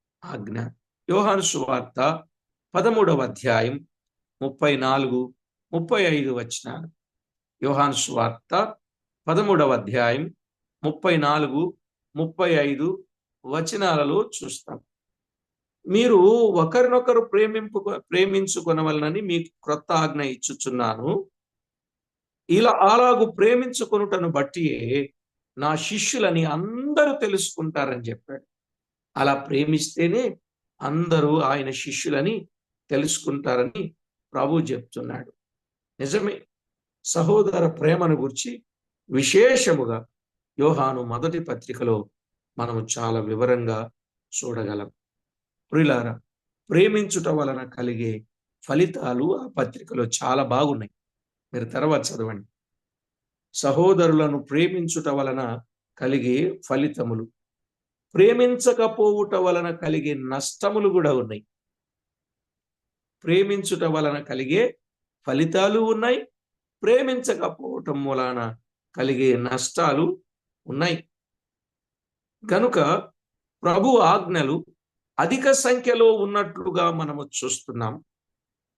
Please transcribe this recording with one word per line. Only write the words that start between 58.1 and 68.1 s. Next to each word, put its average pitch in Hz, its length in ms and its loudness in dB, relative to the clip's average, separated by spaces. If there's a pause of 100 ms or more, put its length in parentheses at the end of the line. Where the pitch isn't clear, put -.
ప్రేమించకపోవుట 220 1200 4
వలన 175 400 0
కలిగే 156 400 -4
నష్టములు 139 760 -2
కూడా 170 240 2
ఉన్నాయి. 110 340 -4 (1800)
ప్రేమించుట 190 600 0
వలన 151 380 -2
కలిగే 143 560 -2 (480)
ఫలితాలు 185 540 2
ఉన్నాయి, 226 460 0 (560)
ప్రేమించకపోవటం 190 1200 -2
వలన 123 520 -4 (400)